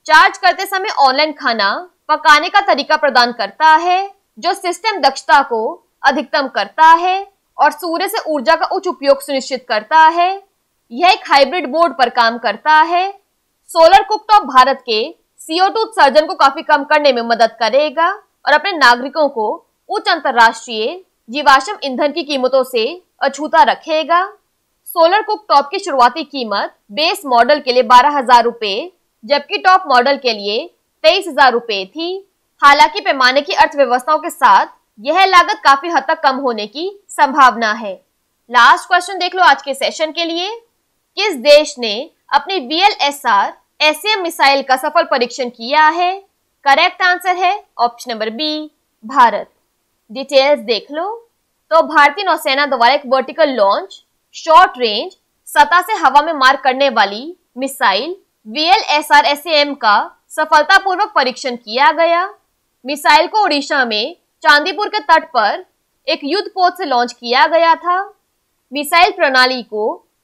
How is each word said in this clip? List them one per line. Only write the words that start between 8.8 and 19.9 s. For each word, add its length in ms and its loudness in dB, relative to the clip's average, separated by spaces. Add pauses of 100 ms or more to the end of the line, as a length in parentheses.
उपयोग 340 0
सुनिश्चित 480 -6
करता 300 -2
है। 300 4 (600)
यह 180 0
एक 160 0
हाइब्रिड 420 0
बोर्ड 260 0
पर 180 0
काम 260 0
करता 360 -2 (100)
है। 260 -2 (600)
सोलर 340 6
कुकटॉप 420 0
भारत 400 2
के 160 -2 (400)
सीओ 280 -2
टू 120 -4
उत्सर्जन 440 2
को 100 -8
काफी 280 0
कम 200 0
करने 300 2
में 100 -4
मदद 360 0
करेगा 500 0
और 440 -6
अपने 200 0
नागरिकों 560 2
को 220 -4 (380)
उच्च 200 -4